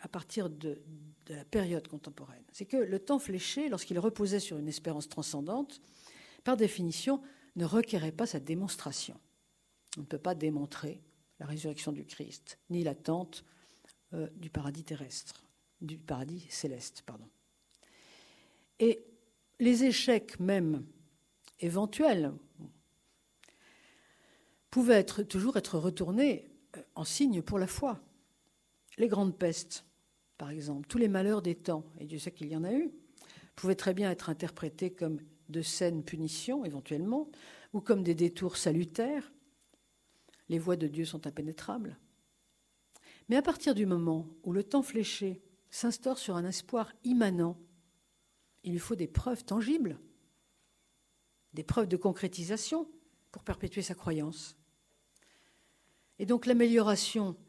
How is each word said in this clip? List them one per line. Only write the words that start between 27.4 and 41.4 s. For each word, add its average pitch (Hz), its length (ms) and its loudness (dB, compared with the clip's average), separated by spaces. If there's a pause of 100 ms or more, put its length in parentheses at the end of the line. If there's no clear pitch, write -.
pour 196 160 0
la 185 80 2
foi. 240 320 -4 (1000)
Les 233 100 4
grandes 196 300 2
pestes, - 480 -2 (520)
par 147 140 -10
exemple, 147 360 -6
tous - 100 -2
les 233 120 6
malheurs 196 320 2
des 170 140 0
temps, 160 280 -2 (160)
et 147 60 -10
Dieu 156 140 -10
sait 170 120 -8
qu'il 151 160 -10
y 156 80 -4
en 160 80 -2
a 185 80 -2
eu, 294 200 0 (640)
pouvaient 190 180 2
très 190 180 0
bien 196 160 2
être 180 200 -2
interprétés 160 640 -4
comme 160 280 -4 (300)
de 160 120 -2
saines 165 420 0
punitions, 170 600 -4
éventuellement, 175 640 -2 (440)
ou 208 80 -2
comme 196 220 4
des 170 120 4
détours 175 400 0
salutaires. 226 800 0 (1120)
Les 165 120 0
voies 175 180 2
de 160 100 0
Dieu 151 160 -2
sont 156 240 -8
impénétrables. 160 720 -8 (1300)